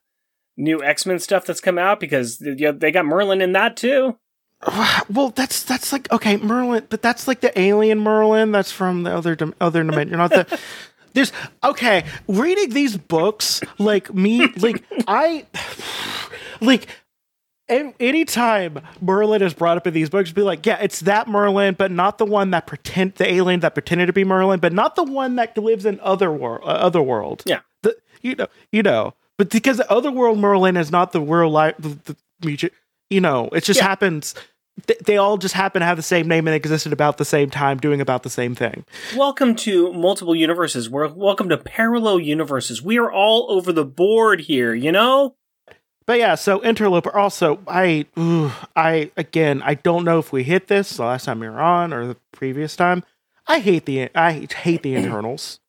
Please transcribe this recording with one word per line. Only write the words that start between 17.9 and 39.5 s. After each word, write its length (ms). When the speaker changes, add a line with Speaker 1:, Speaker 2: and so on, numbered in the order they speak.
Speaker 2:
anytime 800
Merlin 400
is 120
brought 240
up 100
in 60
these 160
books, 220
be 100
like, 240
"Yeah, 160
it's 200
that 260
Merlin, 500
but 140
not 260
the 80
one 260
that 160
pretend-, 480
the 160
alien 300
that 120
pretended 340
to 60
be 100
Merlin, 360
but 140
not 220
the 80
one 320
that 220
lives 280
in 160
other 300
wor-, 320
uh, 40
Otherworld." 800
Speaker 1:
Yeah. 140
Speaker 2:
The, 120
you 140
know, 120
you 120
know, 300
but 120
because 280
the 140
Otherworld 480
Merlin 380
is 140
not 200
the 100
real 280
life, 280
the, 120
the 100
mutu-, 300
you 120
know, 320
it 120
just 160
Speaker 1:
Yeah. 60
Speaker 2:
happens. 460
Th-, 140
they 180
all 200
just 180
happen 260
to 40
have 120
the 60
same 240
name 200
and 80
existed 380
about 240
the 80
same 240
time, 300
doing 200
about 240
the 60
same 260
thing. 300
Speaker 1:
Welcome 400